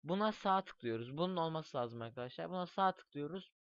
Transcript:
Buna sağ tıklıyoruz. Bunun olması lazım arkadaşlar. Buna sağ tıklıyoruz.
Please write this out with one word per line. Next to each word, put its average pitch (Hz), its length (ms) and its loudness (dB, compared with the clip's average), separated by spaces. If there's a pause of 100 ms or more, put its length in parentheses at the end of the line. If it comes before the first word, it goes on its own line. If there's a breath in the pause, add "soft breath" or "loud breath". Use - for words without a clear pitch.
Buna 202 280 2
sağ 190 320 4
tıklıyoruz. 120 540 -4
Bunun 180 180 2
olması 160 400 -2
lazım 117 260 -2
arkadaşlar. 123 480 -6
Buna 180 160 -2
sağ 190 260 4
tıklıyoruz. 151 600 -8 (140)